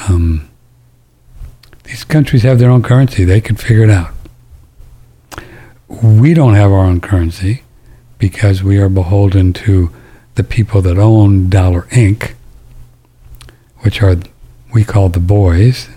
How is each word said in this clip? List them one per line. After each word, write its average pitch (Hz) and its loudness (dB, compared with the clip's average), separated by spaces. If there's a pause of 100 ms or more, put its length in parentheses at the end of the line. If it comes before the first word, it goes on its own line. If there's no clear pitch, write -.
(100)
um, 82 -2 (1300)
these - -18
countries 139 0
have 127 2
their 123 4
own 123 2
currency. 123 0
They 92 2
could - -6
figure 113 0
it 107 4
out. 87 0 (1800)
We 113 2
don't 117 2
have 101 2
our 95 2
own 90 0
currency 92 -4 (540)
because 98 -2
we 98 2
are 98 2
beholden 95 0
to 92 -2 (440)
the 113 -2
people 104 -4
that 90 -2
own 101 2
Dollar 92 0
Inc, 110 0 (1500)
which - -4
are, 92 2 (560)
we 113 2
call 101 0
the 87 -2
boys 98 0